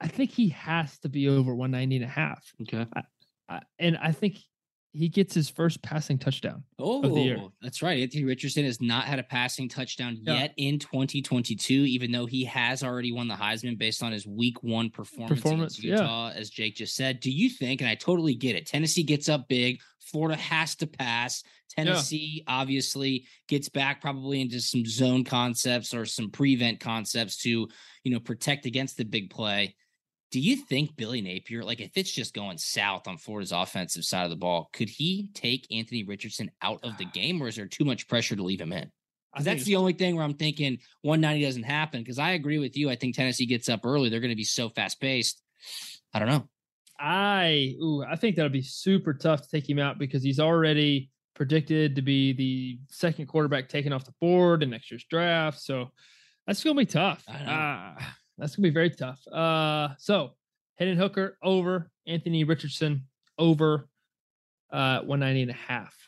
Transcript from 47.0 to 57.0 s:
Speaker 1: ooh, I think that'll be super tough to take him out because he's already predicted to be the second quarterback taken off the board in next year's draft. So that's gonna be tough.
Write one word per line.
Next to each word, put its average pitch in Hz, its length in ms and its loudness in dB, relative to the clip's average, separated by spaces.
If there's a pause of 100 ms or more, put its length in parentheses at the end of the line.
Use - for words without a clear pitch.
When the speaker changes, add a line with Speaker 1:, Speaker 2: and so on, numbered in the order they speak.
Speaker 1:
ooh, 151 220 0
I 135 120 -6
think 208 200 2
that'll 156 160 4
be 135 100 0
super 185 520 2
tough 151 300 2
to - 60 -20
take 151 200 -4
him 143 100 2
out 139 180 0
because 135 240 -2
he's 135 180 2
already 151 720 4 (240)
predicted 151 640 2
to 139 80 0
be 135 300 4
the 127 460 -2 (100)
second 165 380 -2
quarterback 143 420 0
taken 143 240 -2
off 131 120 -4
the - 160 -20
board 175 400 6
in 135 80 2
next 113 220 -10
year's 117 140 -14
draft. 165 540 2
So 131 320 -6 (540)
that's 202 180 -2
gonna 311 160 2
be 220 60 4
tough. 170 420 0